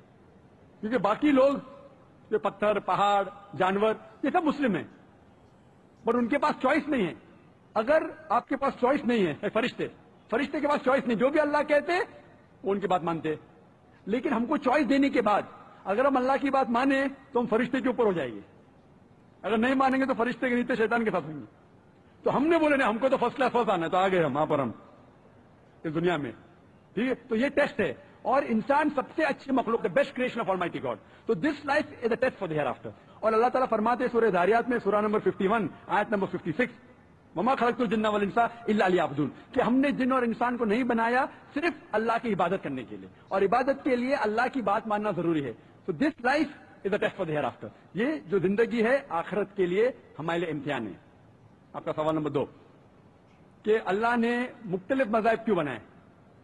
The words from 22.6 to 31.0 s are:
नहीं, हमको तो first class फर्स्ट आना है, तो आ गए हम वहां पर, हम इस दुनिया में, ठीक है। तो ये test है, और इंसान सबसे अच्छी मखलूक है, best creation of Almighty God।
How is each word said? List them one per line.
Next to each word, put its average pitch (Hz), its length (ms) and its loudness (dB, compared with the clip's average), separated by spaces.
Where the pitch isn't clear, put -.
नहीं, 262 120 2
हमको 226 200 0
तो 254 80 2
first 240 200 0
class 254 160 2
फर्स्ट 220 180 2
आना 170 140 0
है, 160 60 -4
तो 185 60 0
आ 190 120 4
गए 185 140 2
हम 135 120 0
वहां 151 120 0
पर, 151 140 2
हम 117 140 -2
इस 160 60 -6
दुनिया 165 260 0
में, 123 140 -8
ठीक 247 120 0
है। 247 60 0
तो - 220 -6
ये 262 140 2
test 285 300 0
है, 151 160 -2
और 269 200 2
इंसान 277 460 0
सबसे 294 320 -4
अच्छी 277 300 -4
मखलूक 226 340 0
है, 175 80 -2
best 277 160 2
creation 247 320 -4
of 170 80 -6
Almighty 170 320 -4
God। 120 140 -4